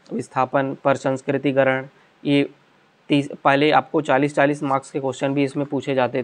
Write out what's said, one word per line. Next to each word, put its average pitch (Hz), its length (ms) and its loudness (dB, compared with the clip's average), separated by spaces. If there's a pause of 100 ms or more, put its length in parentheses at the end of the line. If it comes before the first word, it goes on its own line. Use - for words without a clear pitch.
(140)
विस्थापन, 135 680 -2
पर 135 120 4
संस्कृतिकरण, 135 920 0 (380)
ये 143 240 2 (600)
तीस, 143 200 2 (140)
पहले 143 280 4
आपको 147 300 2
चालीस 143 340 0
चालीस 147 280 2
मार्क्स 135 280 -2
के 156 80 -6
क्वेश्चन 135 340 -4
भी 143 100 0
इसमें 139 220 -4
पूछे 139 300 -4
जाते 127 280 0